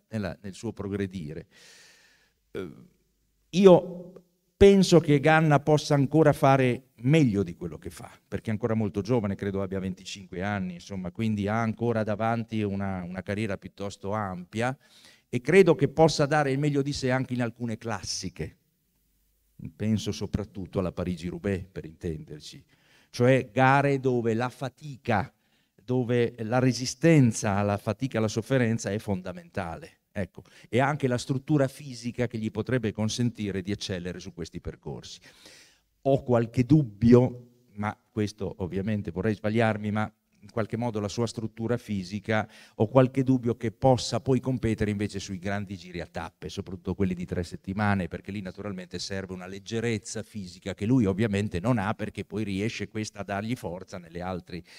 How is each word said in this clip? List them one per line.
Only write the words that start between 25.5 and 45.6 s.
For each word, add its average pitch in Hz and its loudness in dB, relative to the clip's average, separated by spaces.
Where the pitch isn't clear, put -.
dove 120 0
la 117 -2
resistenza 123 4
alla 101 0
fatica, 113 -4
alla 110 2
sofferenza 113 0
è 104 -4
fondamentale. 87 -8
Ecco, - -8
e 113 0
anche 139 0
la 123 -2
struttura 139 0
fisica 123 -6
che 113 -8
gli 107 -4
potrebbe 110 -2
consentire 107 -2
di 92 -6
eccellere 90 -8
su 90 -14
questi 85 -12
percorsi. 73 -12
Ho 139 2
qualche 120 2
dubbio, 123 4
ma 104 -6
questo 101 -4
ovviamente 95 -4
vorrei 95 -2
sbagliarmi, 107 0
ma 107 -4
in 104 -20
qualche 110 -4
modo 113 -4
la 104 -2
sua 117 -2
struttura 113 -4
fisica, 104 -4
ho 107 2
qualche 131 4
dubbio 123 2
che 113 -6
possa 123 2
poi 127 0
competere 113 -2
invece 101 -4
sui 95 -8
grandi 101 -6